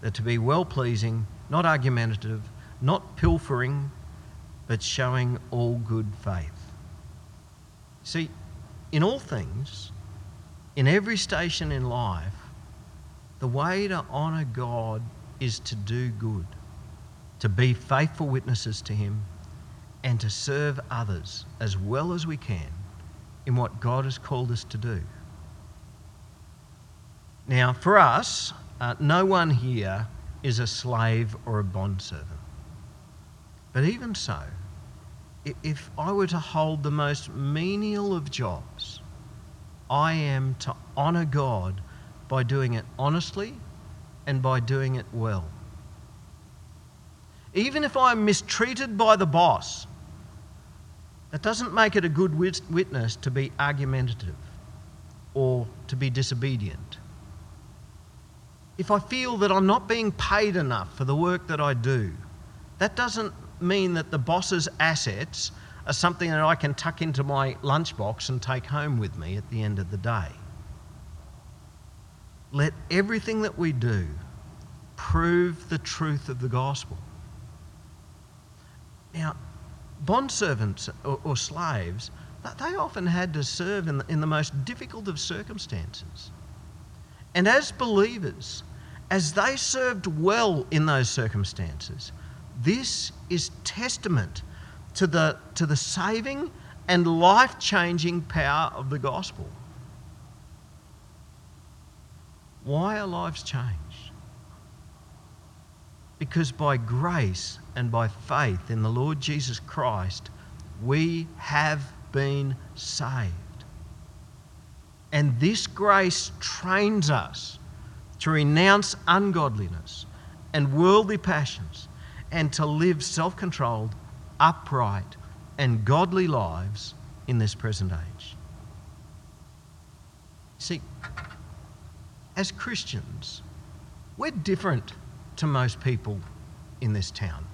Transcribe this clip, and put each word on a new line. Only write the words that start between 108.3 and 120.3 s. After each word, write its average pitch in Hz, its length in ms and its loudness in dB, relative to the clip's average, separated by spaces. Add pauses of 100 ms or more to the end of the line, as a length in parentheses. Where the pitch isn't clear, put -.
in 113 120 2
the 110 80 4
Lord 139 280 0
Jesus 131 400 -2
Christ, 104 720 -2 (560)
we 160 420 2 (120)
have 151 420 2 (320)
been 139 420 2 (200)
saved. 120 580 -4 (1800)
And 143 280 4
this 202 260 4
grace 196 720 4
trains 190 720 2
us 90 480 -2 (600)
to - 120 0
renounce 160 640 8 (140)
ungodliness 143 960 2 (480)